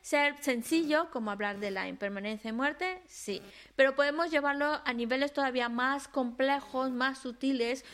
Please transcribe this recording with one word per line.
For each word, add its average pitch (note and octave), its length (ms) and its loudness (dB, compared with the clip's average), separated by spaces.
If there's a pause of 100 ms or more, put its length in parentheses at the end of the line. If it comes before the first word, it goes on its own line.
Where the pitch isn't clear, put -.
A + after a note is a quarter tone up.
ser C#4+ 420 2
sencillo, D4+ 680 2
como A3 180 -2
hablar G3+ 300 -2
de G#3 100 -2
la F#3+ 160 -4
impermanencia G3+ 600 -6
y A3 40 -4
muerte, D4+ 540 -2
sí, - 340 -8 (360)
pero C4+ 180 6
podemos D4 380 2
llevarlo C#4+ 520 2
a B3+ 80 0
niveles B3+ 400 0
todavía B3+ 360 0
más C4 400 0
complejos, C4 840 0
más B3+ 280 0
sutiles, B3+ 760 -2